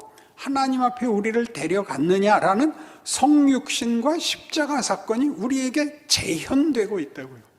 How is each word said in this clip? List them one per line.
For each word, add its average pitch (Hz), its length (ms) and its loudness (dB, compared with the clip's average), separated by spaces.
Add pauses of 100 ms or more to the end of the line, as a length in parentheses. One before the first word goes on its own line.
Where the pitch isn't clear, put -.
(340)
하나님 262 480 -2
앞에 247 240 0
우리를 220 400 0
데려갔느냐라는 196 1300 2 (300)
성육신과 277 1120 2
십자가 294 640 -4
사건이 226 460 -2
우리에게 262 800 -4
재현되고 220 920 0
있다고요. 131 440 -10 (160)